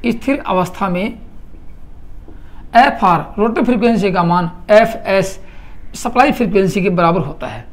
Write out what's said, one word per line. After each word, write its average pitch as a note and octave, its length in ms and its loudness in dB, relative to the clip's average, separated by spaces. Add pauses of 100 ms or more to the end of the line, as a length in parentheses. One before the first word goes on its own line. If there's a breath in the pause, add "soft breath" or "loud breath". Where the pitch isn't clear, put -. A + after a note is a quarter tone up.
स्थिर C4+ 340 0
अवस्था F#3 480 -2
में F#3 300 -2 (1600 loud breath)
एफ़आर, G3 640 2
रोटर A3+ 260 2
फ्रीक्वेंसी A3 480 2
का F3+ 120 2
मान E3+ 260 2 (200)
एफ़एस G#3 680 4 (580 loud breath)
सप्लाई B3 360 2
फ्रीक्वेंसी F#3+ 500 2
के G3 80 2
बराबर F3 300 2
होता C3 260 -6
है। A2+ 260 -10